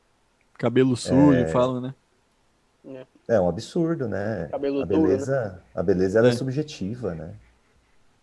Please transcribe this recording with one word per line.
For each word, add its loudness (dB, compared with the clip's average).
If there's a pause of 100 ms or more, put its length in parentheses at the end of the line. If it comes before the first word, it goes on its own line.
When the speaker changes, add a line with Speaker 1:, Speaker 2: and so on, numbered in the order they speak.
(580)
Speaker 1:
Cabelo 2
sujo, 6
Speaker 2:
É. 2
Speaker 1:
falam, 0
né? -10 (1300)
Speaker 3:
É. 0
Speaker 2:
É 4
um 2
absurdo, -4
né? -6
Speaker 3:
Cabelo -4
Speaker 2:
A -4
Speaker 3:
duro, 2
né? 2
Speaker 2:
beleza, -2 (120)
a -2
beleza, 2
ela 8
é 2
Speaker 1:
É. 2
Speaker 2:
subjetiva, -6
né? -12 (880)